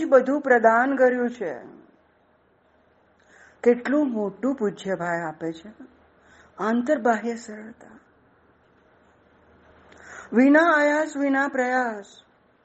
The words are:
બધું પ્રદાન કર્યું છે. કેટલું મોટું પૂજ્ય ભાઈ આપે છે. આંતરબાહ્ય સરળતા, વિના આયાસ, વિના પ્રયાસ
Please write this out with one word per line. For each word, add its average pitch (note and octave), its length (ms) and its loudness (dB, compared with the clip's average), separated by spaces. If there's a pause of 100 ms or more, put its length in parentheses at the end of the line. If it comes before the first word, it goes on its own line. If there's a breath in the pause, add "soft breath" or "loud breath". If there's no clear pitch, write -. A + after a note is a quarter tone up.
બધું C4 340 4
પ્રદાન A#3+ 540 4
કર્યું B3 360 0
છે. F#3+ 220 -10 (2000 soft breath)
કેટલું B3 480 2
મોટું G#3+ 440 -4
પૂજ્ય F#3+ 400 -4
ભાઈ E3+ 280 -6
આપે D#3+ 300 -8
છે. G#3 160 -18 (880 soft breath)
આંતરબાહ્ય A#3 800 -2
સરળતા, A3 600 -20 (2250 loud breath)
વિના C#4+ 400 6
આયાસ, D4+ 460 2
વિના C#4 320 0
પ્રયાસ B3 600 -4 (560)